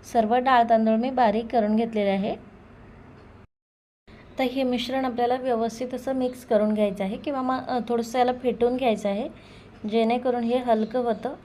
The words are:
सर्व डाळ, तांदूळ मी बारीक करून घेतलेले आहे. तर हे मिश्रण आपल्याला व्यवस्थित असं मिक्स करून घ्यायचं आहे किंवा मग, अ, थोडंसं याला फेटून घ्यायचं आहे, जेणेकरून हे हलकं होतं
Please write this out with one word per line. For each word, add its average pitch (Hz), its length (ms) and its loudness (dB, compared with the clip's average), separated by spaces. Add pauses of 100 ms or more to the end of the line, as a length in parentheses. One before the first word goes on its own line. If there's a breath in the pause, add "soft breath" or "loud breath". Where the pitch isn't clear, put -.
(140)
सर्व 226 220 2
डाळ, 254 340 4
तांदूळ 220 260 4
मी 240 140 0
बारीक 233 420 2
करून 214 240 2
घेतलेले 220 340 0
आहे. 202 260 0 (2000 loud breath)
तर 262 40 0
हे 254 200 -2
मिश्रण 254 420 -2
आपल्याला 240 300 0
व्यवस्थित 247 580 -2
असं 254 200 -6
मिक्स 254 320 -4
करून 214 280 2
घ्यायचं 202 300 0
आहे 202 140 -4
किंवा 277 240 -4
मग, 254 260 -2
अ, 254 120 -2 (100)
थोडंसं 233 300 -2
याला 247 120 4 (120)
फेटून 240 340 0
घ्यायचं 220 320 0
आहे, 220 200 -4 (600 loud breath)
जेणेकरून 240 540 0
हे 233 140 0
हलकं 226 420 0
होतं 240 340 -2 (100)